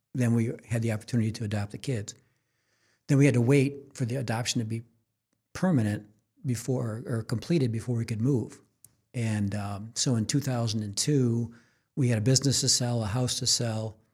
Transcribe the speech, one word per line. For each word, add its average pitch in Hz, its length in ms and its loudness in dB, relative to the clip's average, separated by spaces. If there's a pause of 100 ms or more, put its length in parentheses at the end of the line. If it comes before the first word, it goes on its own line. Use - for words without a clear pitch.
(140)
then 120 200 2
we 117 180 0 (160)
had 117 140 -2
the 113 100 0
opportunity 107 400 0
to 113 120 -8
adopt 104 280 -4
the - 60 -12
kids. 110 360 -6 (960)
Then 139 100 6
we 139 60 10
had 135 100 6
to 120 60 4
wait 139 540 2
for 135 100 -4
the 120 120 -4
adoption 120 440 -2
to 113 40 -2
be 113 180 -6 (720)
permanent 113 520 2 (400)
before, 123 600 -4
or 113 160 -2
completed 123 500 0
before 113 240 -4
we 113 80 -2
could 110 160 -4
move. 117 380 0 (560)
And, 107 400 -2
um, 101 400 -8
so 127 220 0
in 110 80 2
two 139 160 0
thousand 117 420 -2
and 101 140 -8
two, 120 560 2 (440)
we 131 120 2
had 120 100 2
a 107 40 0
business 131 400 4
to 131 60 0
sell, 120 340 0
a 107 40 -2
house 123 340 -2
to 120 60 -4
sell, 110 500 -2 (180)